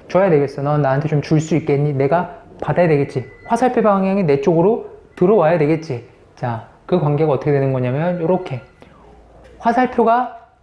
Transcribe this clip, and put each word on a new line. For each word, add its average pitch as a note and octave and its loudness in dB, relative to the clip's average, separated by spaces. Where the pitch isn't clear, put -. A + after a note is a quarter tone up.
줘야 F#3+ 2
되겠어. C#3+ 0
너 D3 0
나한테 C#3+ 0
좀 D3 0
줄 D#3 0
수 D#3+ -2
있겠니? D3 0
내가 D#3+ -2
받아야 E3+ 0
되겠지. C#3 -2
화살표 A#3+ 0
방향이 G3 2
내 C#3 2
쪽으로 F3 2
들어와야 F3 4
되겠지. D3+ -2
자, A#2 -8
그 F3 0
관계가 D3 0
어떻게 C3+ -2
되는 C3+ 0
거냐면 C#3+ -2
요렇게. E3+ -4
화살표가 A#3+ 0